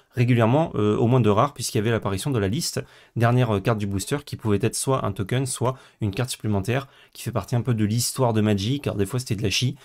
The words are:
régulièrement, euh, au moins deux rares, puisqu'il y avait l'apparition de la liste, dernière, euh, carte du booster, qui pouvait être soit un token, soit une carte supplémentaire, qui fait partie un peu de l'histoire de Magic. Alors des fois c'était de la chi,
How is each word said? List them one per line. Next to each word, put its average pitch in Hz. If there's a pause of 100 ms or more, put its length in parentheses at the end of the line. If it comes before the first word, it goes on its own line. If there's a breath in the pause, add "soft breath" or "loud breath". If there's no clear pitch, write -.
(120)
régulièrement, 120
euh, 107
au 117
moins 123
deux 107
rares, 113
puisqu'il -
y 113
avait 107
l'apparition 104
de 123
la 98
liste, 135 (320 soft breath)
dernière, 117
euh, 98
carte 113
du 104
booster, 101
qui -
pouvait 104
être 110
soit 131
un 104
token, 123
soit 127 (240 loud breath)
une 104
carte 123
supplémentaire, 110 (240 soft breath)
qui -
fait 120
partie 107
un 120
peu 117
de 107
l'histoire 117
de 110
Magic. 107
Alors 98
des 101
fois 123
c'était 117
de 101
la 101
chi, -